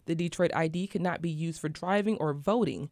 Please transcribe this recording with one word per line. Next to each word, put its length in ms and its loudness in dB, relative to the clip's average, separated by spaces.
The 100 -2
Detroit 400 2
I 140 2
D 180 -2
cannot 340 -2
be 80 -2
used 300 -4
for 80 -4
driving 480 0
or 160 0
voting. 600 0